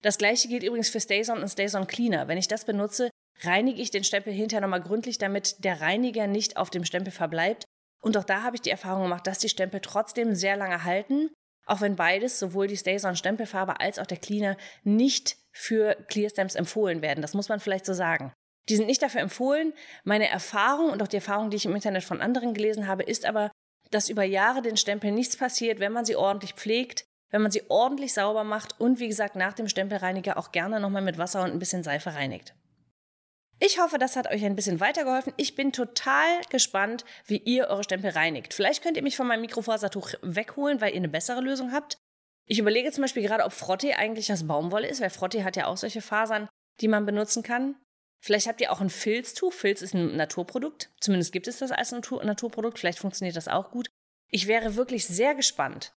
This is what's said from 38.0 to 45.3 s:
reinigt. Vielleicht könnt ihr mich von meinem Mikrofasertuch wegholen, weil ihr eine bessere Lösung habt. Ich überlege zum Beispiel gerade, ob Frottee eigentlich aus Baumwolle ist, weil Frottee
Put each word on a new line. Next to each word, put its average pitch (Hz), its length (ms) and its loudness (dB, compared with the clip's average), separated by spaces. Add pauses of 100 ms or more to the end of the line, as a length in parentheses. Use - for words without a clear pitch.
reinigt. 160 440 -2
Vielleicht 226 280 2
könnt 339 140 0
ihr - 80 -2
mich 277 120 0
von 262 120 0
meinem 226 140 0
Mikrofasertuch 214 800 -4
wegholen, 220 600 -2
weil 214 100 2
ihr - 60 -4
eine 180 120 0
bessere 170 320 -2
Lösung 262 300 -2
habt. 294 260 -4 (500)
Ich 214 120 0
überlege 226 320 4
zum 277 120 -2
Beispiel 247 200 0
gerade, 214 220 2
ob - 80 0
Frottee 196 420 0
eigentlich 220 380 -2
aus 165 160 -2
Baumwolle 175 400 0
ist, 269 120 -6
weil 190 100 0
Frottee 190 340 -4